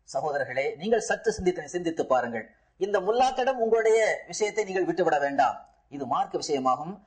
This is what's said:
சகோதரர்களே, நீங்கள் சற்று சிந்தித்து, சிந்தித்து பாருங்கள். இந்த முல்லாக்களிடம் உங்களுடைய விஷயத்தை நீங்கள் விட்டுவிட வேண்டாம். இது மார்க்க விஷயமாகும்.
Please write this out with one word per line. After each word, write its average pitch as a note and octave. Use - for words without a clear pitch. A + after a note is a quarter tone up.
சகோதரர்களே, C#3
நீங்கள் G#3+
சற்று G#3+
சிந்தித்து, F3+
சிந்தித்து E3
பாருங்கள். A#2
இந்த G3+
முல்லாக்களிடம் B3+
உங்களுடைய A3
விஷயத்தை G#3
நீங்கள் F#3
விட்டுவிட E3
வேண்டாம். C#3
இது C#3
மார்க்க E3+
விஷயமாகும். C#3